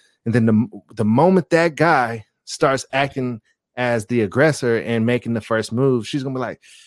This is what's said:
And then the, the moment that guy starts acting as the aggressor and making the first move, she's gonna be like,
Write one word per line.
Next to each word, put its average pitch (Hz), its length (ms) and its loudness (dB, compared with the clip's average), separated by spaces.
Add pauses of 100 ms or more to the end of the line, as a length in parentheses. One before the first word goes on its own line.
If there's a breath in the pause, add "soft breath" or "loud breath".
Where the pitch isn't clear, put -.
(240 soft breath)
And 113 100 -2
then 113 120 2
the, 110 220 4 (260)
the 113 100 -4
moment 160 460 2
that 165 260 2
guy 127 480 0 (200)
starts 131 480 0
acting 131 480 -4 (360)
as 120 300 -2
the 120 160 0
aggressor 123 560 2
and 113 280 -2
making 117 280 -2
the 110 60 -2
first 110 320 -4
move, 123 360 0
she's 139 160 -6
gonna 135 100 -8
be 127 60 -4
like, 110 200 -8 (260 soft breath)